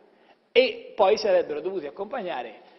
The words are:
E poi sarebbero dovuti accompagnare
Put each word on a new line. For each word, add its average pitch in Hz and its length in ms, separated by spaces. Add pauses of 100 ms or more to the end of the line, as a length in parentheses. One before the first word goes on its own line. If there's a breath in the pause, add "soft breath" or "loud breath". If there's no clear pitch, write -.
(520 soft breath)
E - 420
poi 208 220
sarebbero 160 460
dovuti 175 240
accompagnare 170 760 (180)